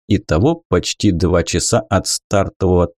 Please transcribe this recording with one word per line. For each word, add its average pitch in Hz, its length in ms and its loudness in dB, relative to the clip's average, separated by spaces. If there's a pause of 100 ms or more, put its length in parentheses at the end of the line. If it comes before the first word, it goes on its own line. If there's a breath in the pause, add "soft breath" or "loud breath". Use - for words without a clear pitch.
Итого 110 600 0
почти - 420 -2
два 85 320 0
часа - 380 -2
от - 260 -2
стартового 92 920 0